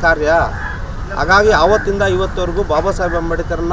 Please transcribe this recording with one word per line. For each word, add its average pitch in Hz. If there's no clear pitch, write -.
ಕಾರ್ಯ. 156
ಹಾಗಾಗಿ 202
ಆವತ್ತಿಂದ 202
ಇವತ್ತವರೆಗೂ 185
ಬಾಬಾ 165
ಸಾಹೇಬ್ 175
ಅಂಬೇಡ್ಕರ್ನ 165